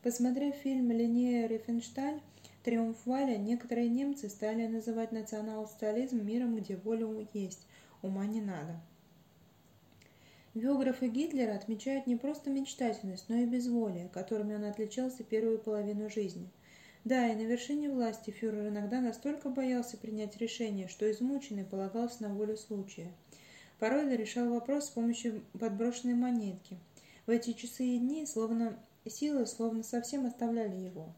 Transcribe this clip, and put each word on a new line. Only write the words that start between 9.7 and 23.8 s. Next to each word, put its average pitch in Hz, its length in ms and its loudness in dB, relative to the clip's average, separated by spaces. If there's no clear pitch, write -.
Биографы 254 540 4
Гитлера 254 460 2
отмечают 262 520 -2
не 240 100 4
просто 285 320 -2
мечтательность, 240 800 -2
но 226 80 0
и 240 80 4
безволие, 233 640 0
которыми 208 460 -2
он 208 100 -2
отличался 226 600 -2
первую 220 340 2
половину 208 500 -2
жизни. 180 400 -4
Да, 240 240 6
и 214 80 2
на 220 60 -2
вершине 285 480 0
власти 233 400 0
фюрер 208 380 -2
иногда 208 340 0
настолько 277 480 -2
боялся 247 480 0
принять 214 400 -6
решение, 208 500 -2
что 214 220 2
измученный 247 540 -2
полагался 196 580 -2
на 208 80 -2
волю 214 260 0
случая. 190 560 -8
Порой 277 280 4